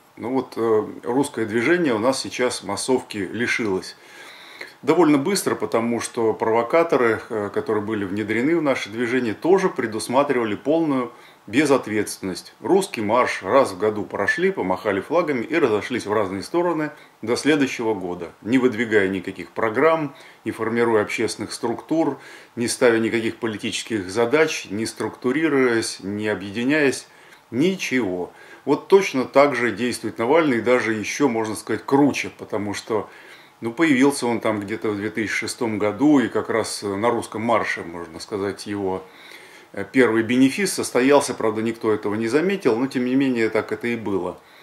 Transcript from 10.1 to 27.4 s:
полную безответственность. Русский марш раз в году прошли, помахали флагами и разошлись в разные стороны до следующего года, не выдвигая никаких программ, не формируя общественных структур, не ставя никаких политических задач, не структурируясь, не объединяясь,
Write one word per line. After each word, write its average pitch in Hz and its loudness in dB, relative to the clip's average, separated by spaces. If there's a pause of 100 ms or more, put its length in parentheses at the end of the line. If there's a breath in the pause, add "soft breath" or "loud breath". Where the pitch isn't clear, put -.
полную 139 0 (340 loud breath)
безответственность. 107 0
Русский 185 0
марш 113 0
раз 113 4
в 92 -10
году 104 0
прошли, 107 0
помахали 98 -2
флагами 143 0
и 143 -4
разошлись 113 2
в 101 -4
разные 98 0
стороны 165 -2 (300 loud breath)
до 110 -2
следующего 131 0
года, 87 -8 (100)
не 120 2
выдвигая 110 2
никаких 95 -6
программ, 139 0 (280 loud breath)
не 113 -6
формируя 113 0
общественных 104 -4
структур, 139 -2 (380 loud breath)
не 117 -2
ставя 113 4
никаких 113 -2
политических 104 -6
задач, 120 0
не 107 -4
структурируясь, 123 0
не 104 -4
объединяясь, 120 -2 (420 loud breath)